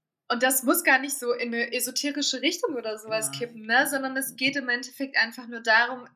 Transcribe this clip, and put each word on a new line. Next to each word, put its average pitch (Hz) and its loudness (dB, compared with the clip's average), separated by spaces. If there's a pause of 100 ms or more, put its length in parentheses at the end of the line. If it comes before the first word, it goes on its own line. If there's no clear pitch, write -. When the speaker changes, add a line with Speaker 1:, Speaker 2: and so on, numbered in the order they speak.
(340)
Speaker 1:
und 240 0
das 262 4
muss 330 4
gar 277 6
nicht 277 -6
so 240 -2
in 233 -4
eine 233 -2
esoterische 269 -2
Richtung 339 0
oder 220 -6
sowas 220 -4
Speaker 2:
Nein. - -10
Speaker 1:
kippen, 233 -8
ne? 247 4
Sondern 262 -2
es 269 -4
geht 262 0
im 254 -6
Endeffekt 262 -4
einfach 233 -2
nur 233 -10
darum, 240 4